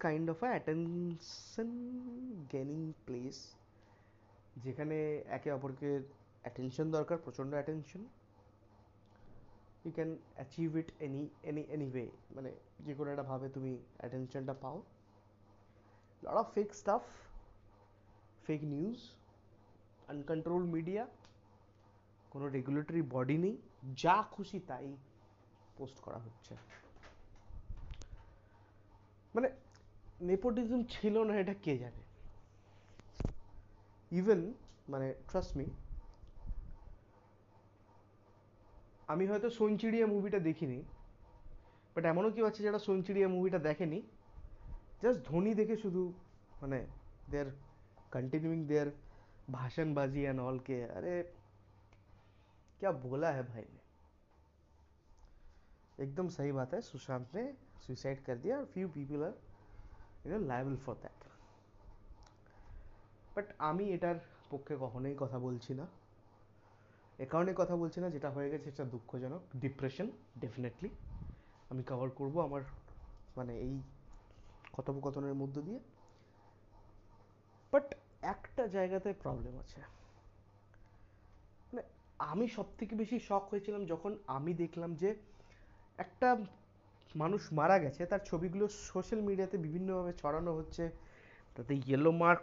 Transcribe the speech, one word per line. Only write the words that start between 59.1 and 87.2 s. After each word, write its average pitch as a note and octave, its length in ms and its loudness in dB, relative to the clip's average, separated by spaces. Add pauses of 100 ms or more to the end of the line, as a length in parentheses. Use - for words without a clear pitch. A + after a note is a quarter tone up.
are, D#3+ 160 0 (920)
you D3+ 60 -4
know, G3+ 180 0
liable C3 360 0
for A#2 160 -2
that। - 260 -14 (2000)
But G3+ 100 -2 (140)
আমি F3+ 340 2
এটার F3 220 2 (360)
পক্ষে C#3 300 -4
কখনোই C3 380 -2
কথা B2+ 200 0
বলছি B2 360 -2
না। C#3+ 120 -6 (1300)
এ C3 80 -4
কারণে F3 300 4
কথা F3 200 4
বলছি E3+ 240 0
না, F3+ 100 0
যেটা D3 200 -2
হয়ে C#3 200 0
গেছে D3 140 -2
সেটা C#3+ 200 -6
দুঃখজনক। B2+ 580 -6 (140)
ডিপ্রেশন, C3+ 540 -2 (300)
definitely। B2 480 -4 (800)
আমি B2+ 160 -2
কভার C3 240 -2
করব C#3+ 300 -2
আমার, C#3+ 220 0 (760)
মানে, A#2+ 220 -4
এই C3 220 -2 (920)
কথোপকথনের C#3 600 -2
মধ্য C#3 280 -2
দিয়ে। G#3 180 -6 (1900)
But C#4+ 220 6 (280)
একটা G#3 440 -2
জায়গাতে F#3+ 460 2
প্রবলেম B2+ 460 -4
আছে। - 220 -12 (1900)
মানে, B3 100 -6 (360)
আমি F3 300 2
সব G#3+ 160 -4 (140)
থেকে A3 180 -4
বেশি A3 220 2
শক G3 320 0
হয়েছিলাম G3+ 360 -2
যখন G3+ 400 -2
আমি C#3+ 280 2
দেখলাম E3+ 400 -2
যে F#3+ 200 2 (840)
একটা B3 380 4 (800)
মানুষ E3+ 360 2